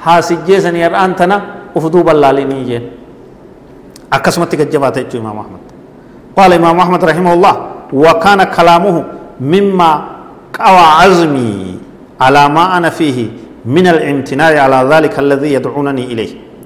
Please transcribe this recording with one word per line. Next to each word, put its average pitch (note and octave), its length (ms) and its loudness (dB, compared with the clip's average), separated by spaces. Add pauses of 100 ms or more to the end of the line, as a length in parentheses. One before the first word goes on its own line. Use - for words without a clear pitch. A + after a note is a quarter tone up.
Haa E3 220 2
si F3 140 -4 (100)
jeesanii E3+ 360 0
har'aan F#3 320 0
tana F3+ 220 0 (380)
uf D#3+ 180 -4
duuba E3 220 2
laalinii C3+ 500 0
jeen. A#2+ 200 -6 (1300)
Akkasumatti E3 460 -2
gad C#3 160 -2
jabaata C#3 300 -2
jechuu B2+ 180 -10
Imaam G#2+ 180 -10
Ahmad. - 220 -16 (760)
Qaala F#3 220 4
Imaam E3+ 240 2
Ahmad F3 220 0
rahimahullah, F3 520 2 (380)
"Wa D#3 260 4
kaana F#3+ 280 2
kalaamuhu E3+ 580 2 (360)
mimmaa F3+ 560 0 (560)
qawaa F3 520 4
azmii B2 760 0 (400)
alaa C#3+ 300 4
maa E3 280 0
ana E3+ 140 0
fiihi B2+ 400 -4 (340)
min D#3 220 2
al-imtinaa'i D3+ 720 0
alaa C3 260 2
dhaalika D3 360 2
alladhii C#3 340 0
yad'uunanii C3 560 -4
ilayhi." A2+ 260 -8 (300)